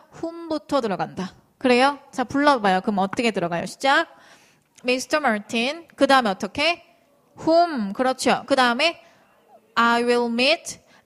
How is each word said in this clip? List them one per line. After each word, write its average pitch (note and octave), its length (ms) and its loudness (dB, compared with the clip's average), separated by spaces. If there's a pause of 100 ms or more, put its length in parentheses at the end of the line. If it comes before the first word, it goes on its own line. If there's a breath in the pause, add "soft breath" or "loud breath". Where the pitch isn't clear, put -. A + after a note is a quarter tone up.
(160)
whom부터 E4 680 -6
들어간다. F3+ 520 -6 (240)
그래요? C4+ 420 2 (120)
자, C4 120 -4
불러봐요. A#3 580 2
그럼 G3+ 180 -2
어떻게 G#3+ 320 -2
들어가요? F3 340 -4
시작. C#4+ 420 0 (760 soft breath)
미스터 B3+ 360 -2
마틴. B3 760 -4
그 C#4 120 2
다음에 B3+ 220 4
어떻게? C#4+ 540 -4 (560)
whom. D#4+ 540 2
그렇죠. B3+ 520 0
그 C#4 100 0
다음에 C4 460 0 (720 soft breath)
I A#3 300 2
will A#3+ 280 0
meet B3+ 480 -2 (260 soft breath)